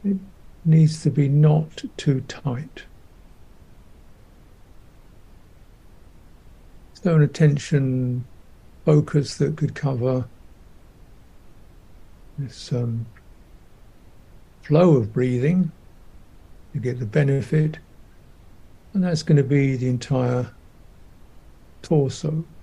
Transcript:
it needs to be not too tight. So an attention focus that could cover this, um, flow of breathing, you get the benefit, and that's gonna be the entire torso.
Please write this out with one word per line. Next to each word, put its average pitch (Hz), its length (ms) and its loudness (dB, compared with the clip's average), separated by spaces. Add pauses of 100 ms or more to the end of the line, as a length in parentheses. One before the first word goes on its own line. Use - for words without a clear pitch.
it 196 140 -2 (480)
needs 156 380 4
to 147 80 2
be 139 160 0
not 151 560 2 (140)
too 131 240 -2
tight. - 640 -10 (4000)
So 170 220 -2
an 156 60 6
attention 131 1040 0 (600)
focus 147 520 0
that 151 180 -2
could 143 200 -6
cover 127 520 -2 (2000)
this, - 340 -10
um, 117 320 -4 (1600)
flow 160 340 4
of 107 160 -2
breathing, 131 580 0 (1000)
you 143 60 -6
get 120 200 -6
the 123 60 -6
benefit, 139 720 0 (1160)
and 190 100 0
that's 170 180 -2
gonna 147 220 4
be 135 320 2
the 123 120 -2
entire 123 640 -2 (1300)
torso. 156 600 -2 (200)